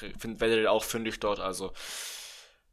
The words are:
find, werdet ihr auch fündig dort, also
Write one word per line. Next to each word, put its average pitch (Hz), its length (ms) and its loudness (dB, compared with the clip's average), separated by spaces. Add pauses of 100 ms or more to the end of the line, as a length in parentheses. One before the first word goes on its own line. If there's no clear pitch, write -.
(180)
find, 113 220 -6
werdet 113 200 6
ihr 104 120 6
auch 107 120 6
fündig 113 360 -2
dort, 104 200 0
also 92 340 -4 (1000)